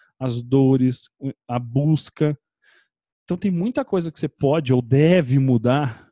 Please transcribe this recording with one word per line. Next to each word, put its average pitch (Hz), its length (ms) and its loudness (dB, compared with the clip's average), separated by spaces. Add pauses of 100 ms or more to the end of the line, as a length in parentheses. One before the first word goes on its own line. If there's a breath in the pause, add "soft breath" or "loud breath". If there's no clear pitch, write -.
(200 soft breath)
as 120 220 -6
dores, 127 680 2 (380)
a 120 100 -4
busca. 147 800 -2 (880 soft breath)
Então 175 140 -6
tem 196 140 -4
muita 208 320 -2
coisa 170 280 -4
que - 80 -16
você 156 80 -4
pode 143 460 -2
ou 127 80 2
deve 139 580 2
mudar 127 720 0